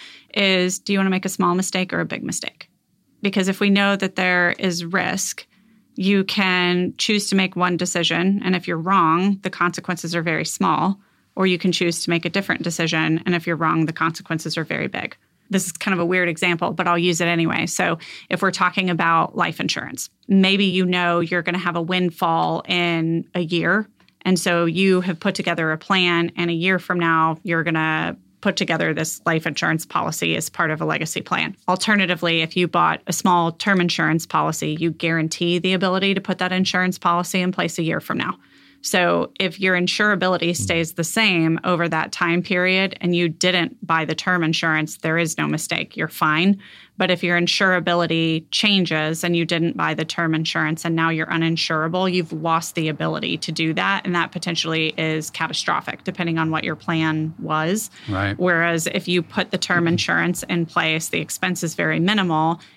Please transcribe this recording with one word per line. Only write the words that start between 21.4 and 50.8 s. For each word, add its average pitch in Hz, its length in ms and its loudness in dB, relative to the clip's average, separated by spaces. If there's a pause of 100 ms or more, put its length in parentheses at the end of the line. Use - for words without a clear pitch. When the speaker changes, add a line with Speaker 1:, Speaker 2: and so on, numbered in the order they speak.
Speaker 1:
gonna 175 160 -2
have 175 180 -2
a 170 60 -2
windfall 165 880 0
in 170 560 0 (100)
a 180 60 -2
year. 170 440 0 (360)
And 185 180 2
so 170 240 2
you 185 380 2
have 175 180 -4
put 202 160 -2
together 165 380 -2
a 160 40 -4
plan, 175 600 2
and 175 120 0
a 170 40 0
year 180 260 2
from 180 200 -4
now, 160 440 2
you're 165 200 0
gonna 160 520 -2 (260)
put 196 140 0
together 165 380 0
this 160 320 -6
life 165 200 0
insurance 160 400 -2
policy 170 520 -2
as 160 120 -6
part 160 220 -2
of 156 80 -4
a 160 60 -4
legacy 156 360 -4
plan. 165 360 -4 (100)
Alternatively, 180 760 0
if 160 140 -4
you 180 140 2
bought 160 380 2
a 180 40 -2
small 170 400 2
term 190 300 0
insurance 165 440 0
policy, 156 540 -2
you 165 120 0
guarantee 165 680 0
the 185 140 0
ability 185 400 2
to 190 80 -2
put 185 160 -4
that 180 160 -2
insurance 185 440 0
policy 175 440 0
in 185 100 0
place 170 260 -2
a 170 60 -2
year 165 160 0
from - 180 -2
now. - 200 -4 (440)
So 175 500 2 (100)
if 185 180 -2
your 190 160 2
insurability 180 800 2
Speaker 2:
Hmm. - 80 -4
Speaker 1:
stays 165 300 0
the 165 100 -2
same 165 600 2
over 170 240 0
that 160 240 -4
time 170 280 0
period 185 600 0
and 175 120 0
you 175 140 2
didn't 180 580 -2
buy 160 200 0
the 156 100 -2
term 180 260 0
insurance, 156 580 0
there 165 180 0
is 165 200 0
no 151 120 -2
mistake. - 480 -4
You're 165 100 -2
fine. 175 520 2 (380)
But 185 140 2
if 175 100 -2
your 175 160 0
insurability 170 1120 0
changes 165 720 0
and 175 120 0
you 170 100 2
didn't 170 320 0
buy 160 160 -2
the 160 120 -4
term 160 280 -2
insurance 160 520 -2